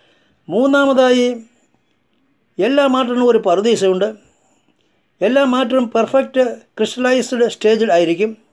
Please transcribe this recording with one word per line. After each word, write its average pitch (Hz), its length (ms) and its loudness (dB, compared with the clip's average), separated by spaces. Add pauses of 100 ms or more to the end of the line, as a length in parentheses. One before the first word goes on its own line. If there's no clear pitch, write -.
(480)
മൂന്നാമതായി, 254 800 2 (1300)
എല്ലാ 269 300 0
മാറ്ററിനും 247 400 0
ഒരു 226 100 4
പറുദീസയുണ്ട്. 190 720 0 (1120)
എല്ലാ 254 220 0
മാറ്ററും 254 460 -2
പെർഫെക്റ്റ് 262 540 -2 (300)
ക്രിസ്റ്റലൈസ്ഡ് 247 760 -2
സ്റ്റേജിൽ 220 420 0
ആയിരിക്കും. 175 400 0 (220)